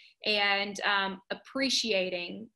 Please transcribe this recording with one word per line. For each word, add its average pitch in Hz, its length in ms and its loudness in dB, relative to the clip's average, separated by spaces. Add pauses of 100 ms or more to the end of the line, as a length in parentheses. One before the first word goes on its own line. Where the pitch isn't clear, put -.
(260)
and, 202 600 2
um, 196 360 0 (100)
appreciating, 196 1200 -2